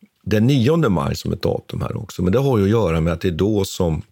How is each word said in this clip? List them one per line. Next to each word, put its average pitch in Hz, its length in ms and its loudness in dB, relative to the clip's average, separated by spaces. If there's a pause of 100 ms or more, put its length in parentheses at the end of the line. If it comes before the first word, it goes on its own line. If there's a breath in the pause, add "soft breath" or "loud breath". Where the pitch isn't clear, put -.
(240)
den 107 240 2
nionde 143 420 2
maj 82 260 0
som 82 180 -6
ett - 80 -6
datum - 400 -4
här - 160 -6
också. - 260 -10
Men 90 100 2
det 120 60 2
har 139 180 2
ju 98 60 2
att 98 60 2
göra 90 320 2
med 82 120 0
att 80 80 -6
det 98 60 -2
är 90 40 0
då 98 340 0
som 80 360 -2 (100)